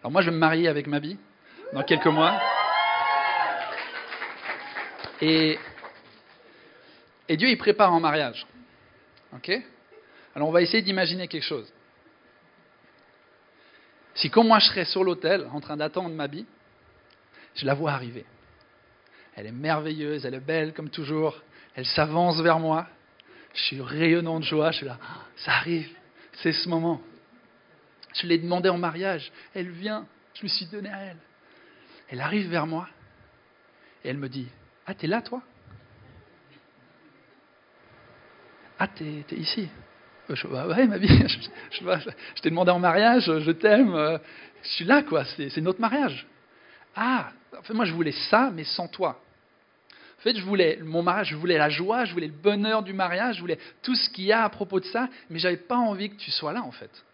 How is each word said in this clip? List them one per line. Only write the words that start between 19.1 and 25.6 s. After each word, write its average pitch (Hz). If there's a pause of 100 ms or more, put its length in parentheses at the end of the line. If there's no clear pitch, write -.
Elle 104
est 113
merveilleuse, 151
elle 127
est 131
belle 156
comme 151
toujours, 156 (360)
elle 127
s'avance 160
vers 160
moi, 160 (680)
je -
suis 135
rayonnant 160
de 143
joie, 156
je -
suis 139
là, « 123
Ah, - (160)
ça -
arrive, 165 (420)